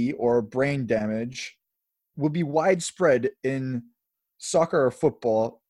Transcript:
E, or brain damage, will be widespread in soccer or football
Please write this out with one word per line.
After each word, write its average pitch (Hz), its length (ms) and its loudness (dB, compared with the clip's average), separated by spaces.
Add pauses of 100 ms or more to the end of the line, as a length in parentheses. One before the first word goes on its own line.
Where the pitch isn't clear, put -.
E, 147 40 -4
or 120 280 2
brain 131 440 -2
damage, 110 720 -4 (580)
will 151 140 0
be 165 140 -2
widespread 156 880 2 (120)
in 131 400 -4 (540)
soccer 160 480 0
or 123 60 4
football 113 800 -2